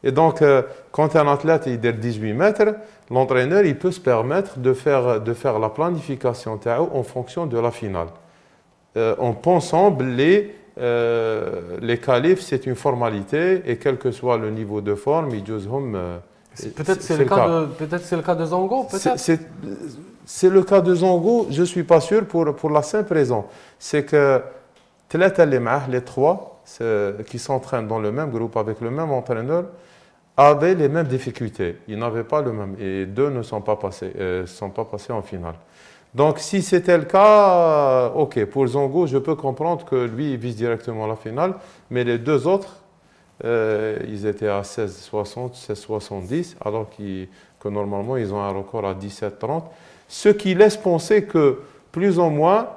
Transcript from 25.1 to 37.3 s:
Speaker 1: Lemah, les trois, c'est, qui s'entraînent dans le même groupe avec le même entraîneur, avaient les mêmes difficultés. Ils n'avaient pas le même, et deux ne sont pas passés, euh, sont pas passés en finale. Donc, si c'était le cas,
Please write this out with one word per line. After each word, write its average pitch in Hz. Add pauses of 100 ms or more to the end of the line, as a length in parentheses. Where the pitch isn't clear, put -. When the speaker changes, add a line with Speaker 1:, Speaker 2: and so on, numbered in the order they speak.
Speaker 1:
Lemah, 131
les 127
trois, 156
c'est, 104 (100)
qui 123
s'entraînent 127
dans 113
le 107
même 143
groupe 113
avec 110
le 117
même 151
entraîneur, 131 (720)
avaient 147
les 143
mêmes 156
difficultés. 110 (160)
Ils 107
n'avaient 113
pas 151
le 120
même, 98
et 95 (120)
deux 143
ne 117
sont 107
pas 104
passés, 95
euh, 92
sont 95
pas 110
passés 107
en 95
finale. 85 (560)
Donc, 147
si 196
c'était 175
le -
cas, 208 (160)